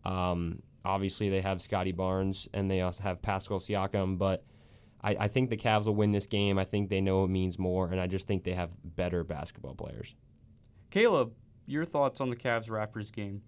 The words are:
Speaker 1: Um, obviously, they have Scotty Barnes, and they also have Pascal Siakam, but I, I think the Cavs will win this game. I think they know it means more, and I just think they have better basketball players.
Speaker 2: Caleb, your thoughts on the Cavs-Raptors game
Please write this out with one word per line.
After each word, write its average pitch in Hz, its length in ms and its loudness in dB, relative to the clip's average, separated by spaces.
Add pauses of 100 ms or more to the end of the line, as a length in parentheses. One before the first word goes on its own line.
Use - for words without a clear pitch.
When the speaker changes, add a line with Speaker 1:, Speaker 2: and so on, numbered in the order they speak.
Speaker 1:
Um, 90 580 -2 (220)
obviously, 98 440 0
they 95 120 2
have 95 200 -2
Scotty 92 300 -2
Barnes, 95 600 -2
and 98 180 0
they 92 100 2
also 90 220 -2
have 92 180 -2
Pascal 98 380 -2
Siakam, 95 580 0
but 95 260 2 (600)
I, 101 160 2
I 107 80 2
think 127 220 2
the 113 80 0
Cavs 107 280 4
will 107 100 4
win 104 160 4
this 101 140 2
game. 101 320 2
I 95 80 2
think 101 240 0
they 95 120 2
know 95 240 4
it 92 40 0
means 92 300 0
more, 92 320 0
and 92 80 0
I 90 80 0
just 92 200 -4
think 95 160 0
they 90 100 -2
have 87 180 -2 (120)
better 87 400 -2
basketball 78 520 -8
players. - 400 -12 (760)
Speaker 2:
Caleb, 180 440 4 (340)
your 151 180 -2
thoughts 143 360 0
on 131 80 0
the 120 60 -2
Cavs-Raptors 110 760 -4
game 104 360 -8